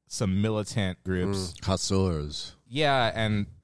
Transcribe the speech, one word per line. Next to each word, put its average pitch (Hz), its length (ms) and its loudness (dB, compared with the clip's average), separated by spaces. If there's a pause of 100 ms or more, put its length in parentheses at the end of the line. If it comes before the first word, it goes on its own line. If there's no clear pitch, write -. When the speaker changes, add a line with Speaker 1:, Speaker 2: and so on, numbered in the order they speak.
Speaker 1:
some 95 320 0
militant 104 640 -2
groups. 92 480 -2
Speaker 2:
Mm, - 80 -18
casseurs. 90 920 0 (120)
Speaker 1:
Yeah, 135 480 2
and 107 320 0 (180)